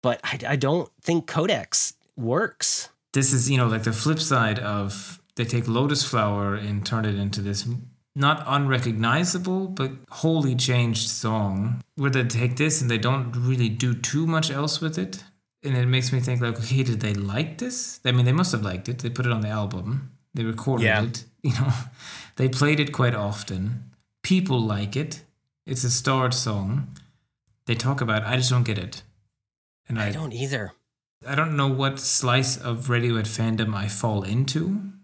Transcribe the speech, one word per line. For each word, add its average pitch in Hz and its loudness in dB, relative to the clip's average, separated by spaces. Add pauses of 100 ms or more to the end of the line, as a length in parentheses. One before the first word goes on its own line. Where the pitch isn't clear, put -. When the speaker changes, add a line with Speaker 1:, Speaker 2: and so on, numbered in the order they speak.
Speaker 1:
but 120 0
I, 135 -4 (100)
I 143 2
don't 143 0 (120)
think 165 0
Codex 160 0 (240)
works. - -2 (240)
Speaker 2:
This 135 4
is, 127 4
you 135 4
know, 123 6
like, 110 0
the 113 0
flip 151 2
side 113 2
of 101 -4 (140)
they 120 -2
take 117 0
Lotus 135 2
Flower 101 2
and 104 -4
turn 110 0
it 104 0
into 101 -2
this 101 -4 (480)
not 147 2
unrecognizable, 143 0
but 135 -4 (180)
wholly 151 2
changed 120 2
song, 110 0 (140)
where 139 0
they 127 2
take 120 0
this 151 2
and 120 0
they 113 2
don't 120 0
really 123 2
do 120 0
too 151 -2
much 160 2
else 147 -2
with 160 -2
it. 190 -6 (400)
And 135 0
it 123 4
makes 127 2
me 131 2
think, 123 0
like, 117 0
"Okay, 131 0
did 113 0
they 104 0
like 101 -4
this?" - -6
I 127 2
mean, 123 4
they 127 4
must 175 2
have 110 0
liked 92 -4
it. 123 -6
They 120 -4
put 123 -2
it 120 0
on 110 0
the 107 -2
album. 107 -4 (240)
They 117 -2
recorded 113 0
Speaker 1:
Yeah. 107 4
Speaker 2:
it. 117 -4
<laughs> - -20
You 131 2
know, 131 2 (640)
they 131 2
played 147 2
it 147 0
quite 120 2
often. 101 -4 (380)
People 180 2
like 104 -2
it. 156 -6 (440)
It's 127 -4
a 120 0
starred 127 2
song. 107 -2 (760)
They 117 0
talk 127 -2
about 110 2
it. 107 -4
I 123 0
just 127 2
don't 123 4
get 107 -2
it. - -8 (840)
And 113 -2
Speaker 1:
I 104 -2
Speaker 2:
I 101 -2
Speaker 1:
don't 147 -6
either. 123 -6 (540)
Speaker 2:
I 139 -4
don't 156 0
know 139 4
what 135 0
slice 127 2
of 120 -4
Radiohead 117 2
fandom 110 0
I 101 -2
fall 104 0
into 151 0 (220)